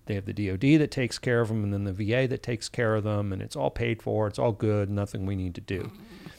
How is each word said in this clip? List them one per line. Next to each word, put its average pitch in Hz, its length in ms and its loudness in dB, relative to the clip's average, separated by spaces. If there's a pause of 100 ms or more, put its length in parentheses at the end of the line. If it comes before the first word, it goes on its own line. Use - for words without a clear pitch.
they 113 100 -4
have 98 100 -6
the 101 80 -6
D 101 180 -2
O 92 60 -2
D 139 200 8
that 151 140 4
takes 123 260 -2
care 120 240 2
of 113 60 2
them, 110 160 0
and 101 100 0
then 101 120 -2
the 98 80 -2
V 104 200 0
A 127 140 2
that 123 160 -4
takes - 260 -4
care 113 260 2
of 107 80 0
them, 104 300 0
and 95 80 -4
it's 107 140 -8
all 143 160 0
paid 117 320 -2
for, 107 240 0
it's 104 100 -4
all 123 140 4
good, 104 400 2
nothing 101 340 -2
we 98 100 -2
need 92 200 -2
to - 60 -10
do. 98 300 -4 (480)